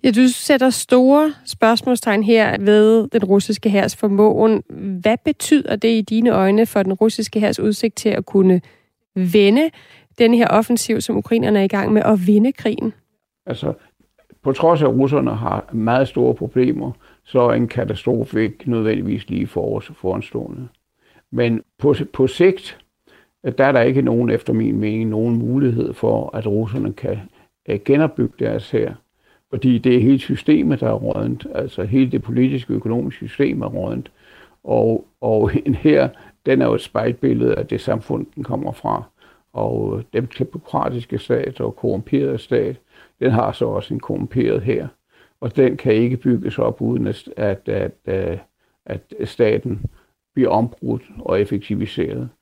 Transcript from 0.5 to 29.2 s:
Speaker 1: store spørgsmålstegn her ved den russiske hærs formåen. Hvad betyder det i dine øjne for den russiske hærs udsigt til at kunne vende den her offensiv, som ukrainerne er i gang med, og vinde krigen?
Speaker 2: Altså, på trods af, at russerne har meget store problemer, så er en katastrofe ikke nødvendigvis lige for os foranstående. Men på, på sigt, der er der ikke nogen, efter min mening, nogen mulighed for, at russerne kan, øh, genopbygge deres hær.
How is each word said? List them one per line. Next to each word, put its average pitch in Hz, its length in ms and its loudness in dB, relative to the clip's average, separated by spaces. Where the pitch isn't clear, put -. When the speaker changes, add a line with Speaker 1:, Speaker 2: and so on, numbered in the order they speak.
Speaker 1:
store 277 640 4
spørgsmålstegn 226 800 0
her 220 380 4
ved 214 480 6
den 214 160 0
russiske 202 460 0
hærs 196 260 0
formåen. 214 680 2
Hvad 214 220 2
betyder 294 520 0
det 226 120 0
i 226 120 2
dine 226 300 2
øjne 202 360 4
for 202 160 0
den 190 100 0
russiske 214 480 -2
hærs - 200 0
udsigt 214 360 -2
til - 120 -2
at 202 180 -2
kunne 185 340 4
vende 202 560 4
den 233 160 4
her 233 140 4
offensiv, 220 520 0
som 220 160 -4
ukrainerne 208 420 0
er 196 40 4
i 196 60 2
gang 202 240 0
med, 214 100 4
og 190 240 2
vinde 214 260 4
krigen? - 400 -4
Speaker 2:
Altså, 143 260 -6
på 135 100 0
trods 160 300 2
af, 147 40 4
at 120 80 2
russerne 131 400 0
har 107 380 -4
meget 117 360 0
store 123 260 0
problemer, 127 580 -2
så - 160 0
er 120 120 4
en 120 160 0
katastrofe 113 760 -4
ikke 110 280 -6
nødvendigvis 107 580 -2
lige 98 180 -4
for 107 300 -4
os - 180 -10
foranstående. 113 720 -8
Men 117 300 0
på, 143 160 2
på 131 140 2
sigt, 185 520 0
der 135 60 6
er 139 80 4
der 131 80 4
ikke 131 220 2
nogen, 120 280 2
efter 113 220 -2
min 110 280 0
mening, 110 300 -2
nogen 117 280 0
mulighed 120 540 0
for, 110 440 -2
at 110 100 -6
russerne 107 460 -2
kan, 101 260 -6
øh, 101 160 -2
genopbygge 139 540 0
deres 110 320 -4
hær. - 220 -2